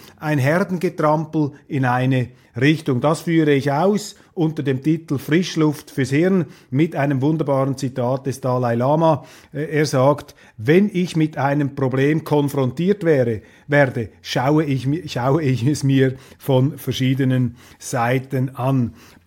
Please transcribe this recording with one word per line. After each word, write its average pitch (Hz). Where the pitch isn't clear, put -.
ein 151
Herdengetrampel 160
in 135
eine 127
Richtung. 139
Das 156
führe 160
ich 139
aus 190
unter 156
dem 131
Titel 160
Frischluft 151
fürs 131
Hirn 170
mit 160
einem 143
wunderbaren 139
Zitat 131
des 127
Dalai 123
Lama. 151
Äh, 147
er 156
sagt, 135
„Wenn 170
ich 175
mit 156
einem 143
Problem 139
konfrontiert 147
wäre, 123
werde, 135
schaue 147
ich 135
mi-, 160
schaue 139
ich 123
es 143
mir 131
von 131
verschiedenen 127
Seiten 127
an.“ 127